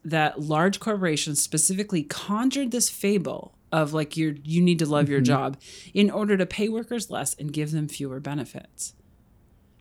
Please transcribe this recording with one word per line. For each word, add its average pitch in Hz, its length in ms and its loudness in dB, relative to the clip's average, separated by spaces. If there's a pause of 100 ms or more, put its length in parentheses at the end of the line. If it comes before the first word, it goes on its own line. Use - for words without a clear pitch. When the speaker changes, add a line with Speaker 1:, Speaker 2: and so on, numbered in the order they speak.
Speaker 1:
that 151 380 0
large 156 380 2
corporations 170 640 0
specifically 190 640 0
conjured 254 680 -2
this 240 180 0
fable 190 640 -2 (180)
of, 156 220 2
like, 156 240 -2
your, 156 160 0 (100)
you 160 180 2
need 175 180 6
to 160 60 2
love 147 220 4
your 143 120 2
Speaker 2:
Mm-hmm. 127 60 4
Speaker 1:
job 135 320 2 (360)
in 202 180 6
order 208 260 2
to 185 100 2
pay 214 220 -4
workers 226 420 -6
less 139 240 -4
and 147 180 -8
give 151 180 -2
them 151 160 -2
fewer 135 320 -8
benefits. - 720 -8 (880)